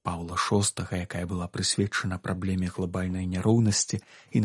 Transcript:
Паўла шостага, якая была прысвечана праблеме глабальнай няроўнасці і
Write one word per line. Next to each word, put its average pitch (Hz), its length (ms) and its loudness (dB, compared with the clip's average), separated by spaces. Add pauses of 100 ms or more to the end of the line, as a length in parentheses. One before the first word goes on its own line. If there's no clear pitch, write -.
Паўла 87 320 -4
шостага, 101 640 0
якая 87 240 -4
была 87 240 -4
прысвечана - 720 -2
праблеме 92 480 -2
глабальнай 92 560 -2
няроўнасці 107 800 2 (260)
і - 140 2